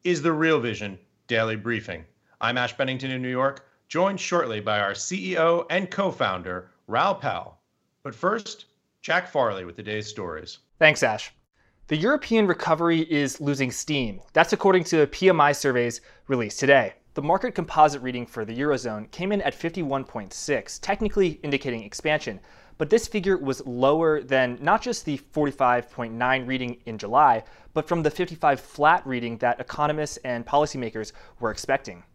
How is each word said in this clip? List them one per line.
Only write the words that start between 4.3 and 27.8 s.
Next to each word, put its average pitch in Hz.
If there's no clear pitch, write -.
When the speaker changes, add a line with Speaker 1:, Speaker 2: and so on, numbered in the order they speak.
Speaker 1:
by 104
our 101
C 185
E 165
O 170
and 180
co-founder, 92
Raoul 151
Pal. 95
But 135
first, 208
Jack 180
Farley 104
with 85
the 107
day's 107
stories. 85
Speaker 2:
Thanks, 156
Ash. 110
The 156
European 226
recovery 170
is 143
losing 139
steam. 123
That's 165
according 190
to 160
a 139
P 190
M 170
I 143
surveys 123
released 117
today. 131
The 147
market 185
composite 156
reading 123
for 113
the 113
Eurozone 123
came 190
in 196
at 143
fifty-one 156
point 104
six, -
technically 196
indicating 135
expansion. 123
But 151
this 233
figure 190
was 135
lower 143
than 127
not 185
just -
the 143
forty-five 135
point 113
nine 127
reading 127
in 110
July, 120
but -